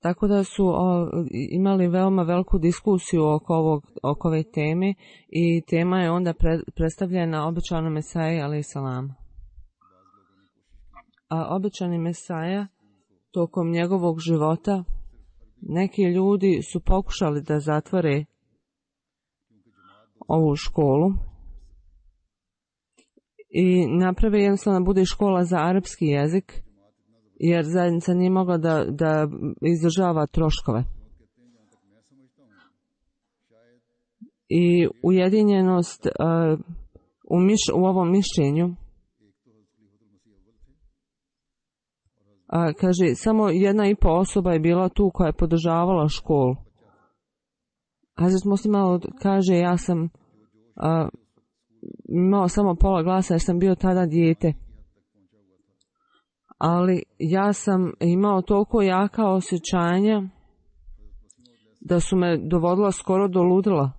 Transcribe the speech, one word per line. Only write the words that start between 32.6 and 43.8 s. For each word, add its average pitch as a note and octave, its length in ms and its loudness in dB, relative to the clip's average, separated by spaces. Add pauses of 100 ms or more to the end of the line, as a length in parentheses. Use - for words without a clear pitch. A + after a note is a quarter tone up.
I F3 400 4 (140)
ujedinjenost, F#3 1040 2 (120)
a, E3 380 0 (760)
u F3 100 2
miš-, G#3 340 2
u F3+ 100 2
ovom F#3 260 2
mišljenju, F3 680 0 (3750)
a, E3 260 -2
kaže, F3+ 420 2
samo A3 340 0
jedna G3 400 2